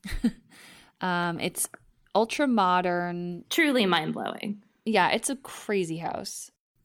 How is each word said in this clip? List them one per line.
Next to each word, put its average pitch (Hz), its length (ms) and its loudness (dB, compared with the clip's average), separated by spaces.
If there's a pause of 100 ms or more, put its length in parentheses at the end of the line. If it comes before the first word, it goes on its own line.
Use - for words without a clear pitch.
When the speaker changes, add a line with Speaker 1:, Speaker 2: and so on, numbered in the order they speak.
(220)
Speaker 1:
<laughs> 233 80 2 (720)
Um, 175 380 -2
it's - 300 -4 (440)
ultra 226 360 2
modern. 175 1000 0
Speaker 2:
Truly 277 360 4
mind-blowing. 170 760 -2 (220)
Speaker 1:
Yeah, 196 260 4
it's 226 200 -2
a 262 60 -4
crazy 180 640 -4
house. - 520 -8 (340)